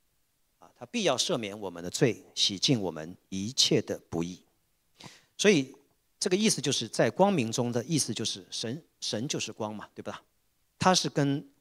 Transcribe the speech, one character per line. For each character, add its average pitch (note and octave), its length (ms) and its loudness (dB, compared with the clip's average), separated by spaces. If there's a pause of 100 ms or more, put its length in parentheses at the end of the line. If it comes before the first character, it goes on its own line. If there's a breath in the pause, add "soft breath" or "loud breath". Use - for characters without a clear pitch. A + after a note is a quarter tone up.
(580)
啊， E2+ 180 -20
他 - 100 -18
必 A#3 180 -4
要 C#3+ 120 4
赦 D3+ 220 0
免 G#2+ 200 -6
我 G2 120 -6
们 E2+ 120 -12
的 F2 80 -6
罪， A#2 320 2 (120)
洗 - 240 0
净 B2+ 220 2
我 F#2 100 -2
们 D#2+ 260 -12 (140)
一 G2 200 -6
切 - 320 4
的 - 160 -6 (120)
不 E2+ 120 -2
义。” F2 220 -8 (920 loud breath)
所 G3+ 140 6
以 C#3 240 2 (460)
这 - 80 -2
个 F#3 80 2
意 G#3+ 120 4
思 D#3+ 120 2
就 C#3 100 0
是 B2 160 -2
在 A#2+ 240 2
光 G3 220 4
明 A#2+ 180 0
中 A#2+ 220 -2
的 A#2+ 100 -2
意 D3 160 0
思 B2 140 -2
就 A2 100 -6
是 G2+ 280 -6
神， B2 340 -8 (160)
神 A2+ 260 -4
就 - 140 -4
是 A2 100 -6
光 G#2+ 240 -6
嘛， G2+ 200 -14
对 G#2+ 80 -14
吧？ - 200 -12 (560)
他 F#3 160 6
是 E3+ 140 2
跟 C#3+ 420 0 (100)